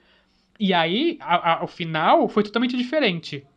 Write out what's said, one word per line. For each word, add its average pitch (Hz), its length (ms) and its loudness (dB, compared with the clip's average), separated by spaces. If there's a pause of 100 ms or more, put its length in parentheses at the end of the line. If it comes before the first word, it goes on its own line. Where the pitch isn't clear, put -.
(600)
E 196 120 0
aí, 180 500 0
a, 170 320 2
a, 170 100 -2
o 165 40 -4
final 175 640 0
foi 208 140 2
totalmente 247 340 -2
diferente. 214 640 -2 (140)